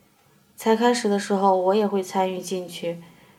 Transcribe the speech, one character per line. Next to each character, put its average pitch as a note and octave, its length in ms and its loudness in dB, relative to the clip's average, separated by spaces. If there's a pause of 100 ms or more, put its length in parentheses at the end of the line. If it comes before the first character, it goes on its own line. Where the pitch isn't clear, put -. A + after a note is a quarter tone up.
(560)
才 A3+ 180 2
开 A#3+ 180 4
始 A#3+ 160 -2
的 G3+ 80 2
时 G3+ 160 -4
候， F#3+ 240 4
我 F#3 200 2
也 G#3+ 100 2
会 G3 160 0
参 F#3+ 260 -2
与 F#3 120 -6
进 F3+ 280 -8
去， E3+ 320 -8 (380)